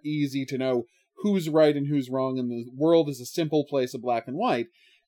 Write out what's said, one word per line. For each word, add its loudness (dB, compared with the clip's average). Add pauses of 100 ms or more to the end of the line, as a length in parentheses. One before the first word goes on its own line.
easy -2
to -6
know 0 (380)
who's 2
right 6
and -2
who's 0
wrong, -2
and -4
the -8
world 4
is -8
a -12
simple 0
place -2
of -8
black -2
and -8
white, -2 (420)